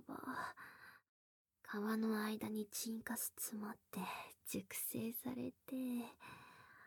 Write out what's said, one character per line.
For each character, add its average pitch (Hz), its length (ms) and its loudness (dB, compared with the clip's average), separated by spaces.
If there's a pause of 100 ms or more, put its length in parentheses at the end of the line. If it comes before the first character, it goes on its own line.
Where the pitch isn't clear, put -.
ば。 - 480 -2 (1080)
皮 - 100 -6 (240)
の 220 260 6
間 214 260 0
に 214 180 2
チ - 240 0
ン 226 100 -2
カ 226 140 0
ス - 220 0
詰 - 240 -2
ま 208 100 -2
っ 240 60 -8 (140)
て、 190 100 0 (440)
熟 - 300 -2
成 226 380 2
さ 254 200 0
れ 247 200 0 (120)
て。 262 100 -2 (1120)